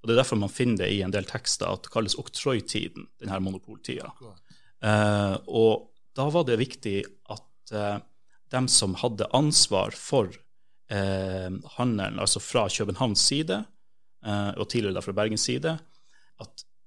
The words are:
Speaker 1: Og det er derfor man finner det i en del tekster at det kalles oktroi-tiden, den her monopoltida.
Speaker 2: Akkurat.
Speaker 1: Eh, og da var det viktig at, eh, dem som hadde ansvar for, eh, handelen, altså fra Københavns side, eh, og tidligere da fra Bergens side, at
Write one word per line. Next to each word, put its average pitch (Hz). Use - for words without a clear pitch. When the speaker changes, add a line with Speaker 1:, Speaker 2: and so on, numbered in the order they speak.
Speaker 1:
Og 110
det 117
er -
derfor 120
man 98
finner 120
det 98
i 101
en 95
del 101
tekster -
at 95
det -
kalles 113
oktroi-tiden, -
den 110
her 95
monopoltida. 95
Speaker 2:
Akkurat. 107
Speaker 1:
Eh, 104
og 113
da 135
var 170
det 120
viktig 113
at, -
eh, 104
dem 127
som 98
hadde 110
ansvar 123
for, 117
eh, 95
handelen, 107
altså 98
fra 110
Københavns 104
side, 156
eh, 101
og 95
tidligere 104
da 90
fra 98
Bergens 107
side, 151
at -